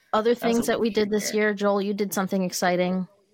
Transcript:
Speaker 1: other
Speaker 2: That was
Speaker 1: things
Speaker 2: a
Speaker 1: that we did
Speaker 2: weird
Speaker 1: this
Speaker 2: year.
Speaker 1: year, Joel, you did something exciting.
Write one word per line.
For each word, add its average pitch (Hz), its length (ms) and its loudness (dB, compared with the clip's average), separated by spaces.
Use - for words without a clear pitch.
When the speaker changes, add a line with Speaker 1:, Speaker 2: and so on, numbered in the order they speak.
Speaker 1:
other 220 220 2
Speaker 2:
That 240 140 -2
was 233 80 2
Speaker 1:
things 233 120 0
Speaker 2:
a 233 40 2
Speaker 1:
that - 80 0
we 226 100 2
did 208 200 0
Speaker 2:
weird 208 120 0
Speaker 1:
this - 100 -4
Speaker 2:
year. 214 180 2
Speaker 1:
year, 208 40 0
Joel, 202 300 0
you 208 100 -2
did 196 180 -4
something 190 300 -2
exciting. 180 640 0